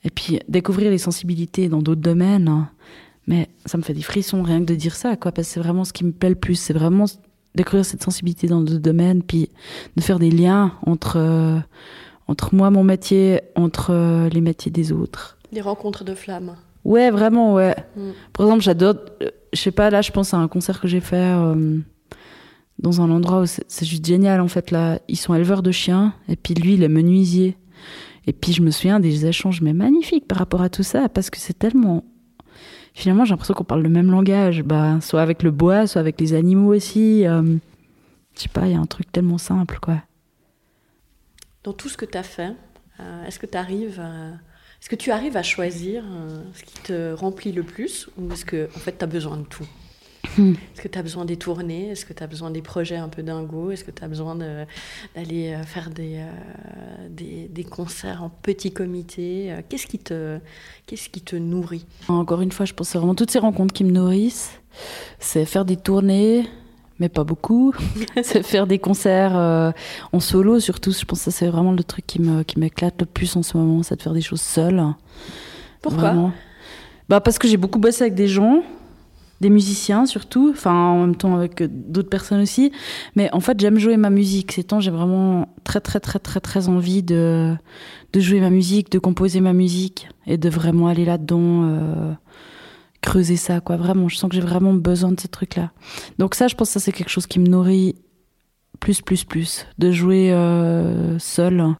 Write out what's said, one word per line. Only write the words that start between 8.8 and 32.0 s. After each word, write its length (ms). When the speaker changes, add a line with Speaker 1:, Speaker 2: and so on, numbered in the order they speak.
Speaker 1:
domaines, 420
puis 280
de 60
faire 160
des 120
liens 420
entre, 320
euh, 400
entre 260
moi, 160
mon 120
métier, 600
entre, 360
euh, 380
les 100
métiers 320
des 180
autres. 460
Speaker 2:
Des 80
rencontres 420
de 120
flammes. 420
Speaker 1:
Ouais, 240
vraiment, 420
ouais. 240
Speaker 2:
Mm. 160
Speaker 1:
Par 140
exemple, 160
j'adore, 320
euh, 60
je 80
sais 100
pas, 200
là, 100
je 120
pense 200
à 60
un 100
concert 320
que 80
j'ai 120
fait, 160
euh, 420
dans 240
un 80
endroit 320
où 40
c'est, 220
c'est 160
juste 220
génial, 340
en 80
fait, 220
là. 280
Ils 100
sont 160
éleveurs 280
de 100
chiens, 420
et 100
puis 180
lui, 200
il 80
est 60
menuisier. 680
Et 60
puis, 200
je 100
me 80
souviens 280
des 280
échanges, 340
mais 140
magnifiques 520
par 120
rapport 240
à 80
tout 120
ça, 260
parce 220
que 80
c'est 200
tellement... 460